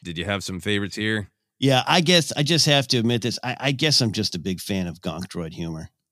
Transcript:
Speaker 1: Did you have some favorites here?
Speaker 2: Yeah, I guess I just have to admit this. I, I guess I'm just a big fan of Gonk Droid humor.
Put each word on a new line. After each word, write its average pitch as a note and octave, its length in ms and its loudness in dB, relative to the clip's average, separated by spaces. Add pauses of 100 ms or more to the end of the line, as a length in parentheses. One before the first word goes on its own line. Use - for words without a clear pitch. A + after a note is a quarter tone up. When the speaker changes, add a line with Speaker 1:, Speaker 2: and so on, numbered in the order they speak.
Speaker 1:
Did E2 140 -10
you F2 80 -6
have G2+ 180 -2
some F#2+ 160 -8
favorites G2+ 360 -2
here? G#2+ 340 -2 (300)
Speaker 2:
Yeah, C3 280 4
I E3+ 140 6
guess E3+ 320 4
I D3+ 100 0
just D3 220 2
have C#3 240 4
to C3 80 2
admit A#2 240 2
this. A#2 220 -2
I, B2+ 160 -4
I C#3+ 120 0
guess C#3+ 300 2
I'm A2 100 2
just G#2+ 240 -2
a E2+ 40 -6
big F2+ 200 -4
fan F#2+ 280 -2
of E2+ 140 -10
Gonk E2 260 -8
Droid E2 260 -8
humor. E2 360 -8 (220)